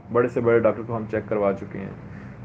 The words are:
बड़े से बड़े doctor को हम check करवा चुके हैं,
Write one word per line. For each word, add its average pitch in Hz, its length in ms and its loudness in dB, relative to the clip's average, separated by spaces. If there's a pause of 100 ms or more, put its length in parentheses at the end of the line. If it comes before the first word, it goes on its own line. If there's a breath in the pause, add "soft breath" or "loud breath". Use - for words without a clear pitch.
(120)
बड़े 120 180 4
से 123 120 -2
बड़े 117 180 6
doctor 110 240 2
को 117 100 -6
हम 110 140 -4
check 107 200 -4
करवा 101 260 2
चुके 98 260 -8
हैं, 98 160 -10 (500 loud breath)